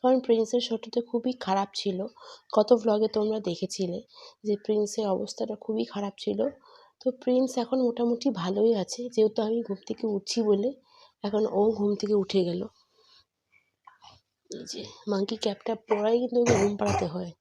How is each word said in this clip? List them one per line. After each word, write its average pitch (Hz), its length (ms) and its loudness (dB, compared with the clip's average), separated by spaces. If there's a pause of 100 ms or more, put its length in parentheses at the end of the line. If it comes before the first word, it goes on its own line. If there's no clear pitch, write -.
কারণ 254 180 6
প্রিন্সের 233 420 2
শরীরটা 226 400 -4 (100)
খুবই 240 280 -2
খারাপ 196 360 -2
ছিল। 190 320 -4 (480)
গত 214 180 6
vlog-এ 220 340 2
তোমরা 214 320 0
দেখেছিলে 185 600 -4 (420)
যে 208 200 0
প্রিন্সের 214 440 -2
অবস্থাটা 208 480 -4
খুবই 220 300 -4
খারাপ 202 340 -6
ছিল। 214 300 0 (560)
তো 262 60 0
প্রিন্স 254 460 0
এখন 247 240 0
মোটামুটি 240 480 0
ভালোই 202 460 2
আছে, 240 340 -4
যেহেতু 220 320 2
আমি 220 200 0
ঘুম 196 160 -6 (100)
থেকে 226 200 -4
উঠছি 202 340 -2
বলে 208 320 2 (500)
এখন 208 220 0
ও 208 260 2
ঘুম 208 240 2
থেকে 202 180 0
উঠে 196 300 2
গেল। 175 200 -2 (1900)
এই - 100 -12
যে - 200 -12 (220)
মাঙ্কি 202 280 0
ক্যাপটা 214 400 -4
পরাই 220 440 0
কিন্তু 240 220 2
ওকে 233 120 4
ঘুম 202 240 2
পাড়াতে 202 280 0
হয়। 175 360 -6